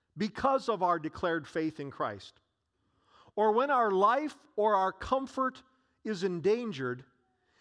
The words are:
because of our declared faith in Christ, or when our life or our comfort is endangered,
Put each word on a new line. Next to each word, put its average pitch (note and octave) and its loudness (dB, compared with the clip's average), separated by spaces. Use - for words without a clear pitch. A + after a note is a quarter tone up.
because B3+ -2
of F#3+ -2
our F3 2
declared D#3+ -4
faith D#3+ -6
in C#3 -10
Christ, A2+ -8
or G#3+ 4
when C4+ 2
our A#3+ 4
life A#3 2
or G#3+ 2
our F#3+ 2
comfort C4 -4
is G3 -4
endangered, F3 -2